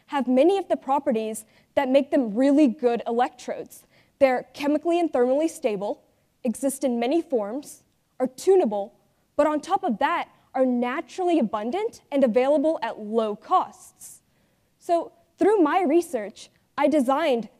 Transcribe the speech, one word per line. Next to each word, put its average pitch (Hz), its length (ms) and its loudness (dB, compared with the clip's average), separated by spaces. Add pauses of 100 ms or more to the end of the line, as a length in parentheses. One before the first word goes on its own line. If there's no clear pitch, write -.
have 277 200 -4
many 285 300 4
of 370 100 -6
the 330 100 0
properties 226 680 -4 (300)
that 254 140 0
make 277 200 2
them 247 240 0
really 277 340 4
good 233 380 -2
electrodes. - 800 -6 (340)
They're 262 360 2
chemically 302 460 -2
and 330 120 -2
thermally 269 380 0
stable, 208 520 -6 (420)
exist 262 400 -4
in 240 160 -2
many 269 220 0
forms, 233 600 -6 (360)
are 262 80 -2
tunable, 254 680 0 (400)
but 294 100 2
on 302 140 0
top 370 240 -2
of 247 160 -2
that, 302 300 -2 (260)
are 262 100 2
naturally 262 720 -2
abundant 240 640 -4 (100)
and 277 120 0
available 277 580 2
at 226 160 -6
low 214 380 -4
costs. - 880 -6 (580)
So 339 320 -2 (260)
through 415 220 4
my 330 220 2
research, 277 680 -2 (280)
I 285 100 2
designed 269 640 0 (100)